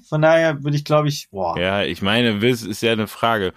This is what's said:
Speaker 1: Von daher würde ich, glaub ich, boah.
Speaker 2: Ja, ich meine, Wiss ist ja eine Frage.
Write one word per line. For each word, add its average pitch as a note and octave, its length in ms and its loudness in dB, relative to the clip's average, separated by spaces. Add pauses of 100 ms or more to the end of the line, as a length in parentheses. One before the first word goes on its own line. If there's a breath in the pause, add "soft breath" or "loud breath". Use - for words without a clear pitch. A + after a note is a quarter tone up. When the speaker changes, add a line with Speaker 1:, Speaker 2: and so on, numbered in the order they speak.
Speaker 1:
Von D3+ 140 -2
daher D#3+ 420 2
würde D3 120 0
ich, D3 80 -4
glaub D3+ 220 2
ich, C#3+ 240 -4
boah. F2+ 280 -4
Speaker 2:
Ja, F#2+ 240 0
ich E2+ 200 -4
meine, G#2+ 400 0
Wiss A#2+ 200 2
ist G#2 200 -8
ja A2+ 100 2
eine A2 140 -2
Frage. A2 500 -2